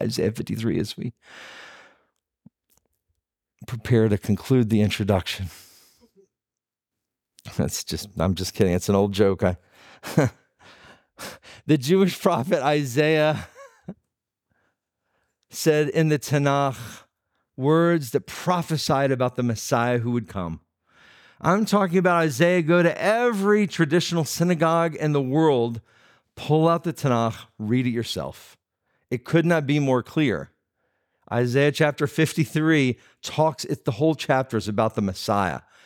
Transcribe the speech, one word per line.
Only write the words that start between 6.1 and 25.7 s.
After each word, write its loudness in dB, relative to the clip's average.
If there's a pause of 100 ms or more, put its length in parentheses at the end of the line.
That's -4
just, -10 (100)
I'm 0
just -8
kidding. 2
It's -2
an 4
old 2
joke. 0
I, 0 (600)
<laughs> 4 (1400)
the 4
Jewish 2
prophet 0
Isaiah 0 (400)
<laughs> -14 (1600)
said 0
in 0
the 2
Tanakh 0 (800)
words 2
that -2
prophesied -2
about -2
the -2
Messiah 0
who -4
would -4
come. -8 (800)
I'm 2
talking 2
about 4
Isaiah. 2
Go 4
to 2
every 2
traditional 0
synagogue 0
in -2
the 0
world, 2 (560)